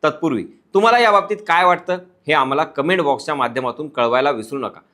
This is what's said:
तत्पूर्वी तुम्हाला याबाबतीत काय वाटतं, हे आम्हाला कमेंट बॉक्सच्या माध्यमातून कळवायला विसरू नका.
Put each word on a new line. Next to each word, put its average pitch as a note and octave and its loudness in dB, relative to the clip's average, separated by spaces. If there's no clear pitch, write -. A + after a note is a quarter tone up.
तत्पूर्वी D3 -2
तुम्हाला A3+ 4
याबाबतीत G3+ 2
काय E3+ 4
वाटतं, F3+ 0
हे D3 0
आम्हाला C#3 2
कमेंट D#3+ -2
बॉक्सच्या C#3+ -2
माध्यमातून B2+ -4
कळवायला B2+ 0
विसरू A#2 -6
नका. F#2+ -8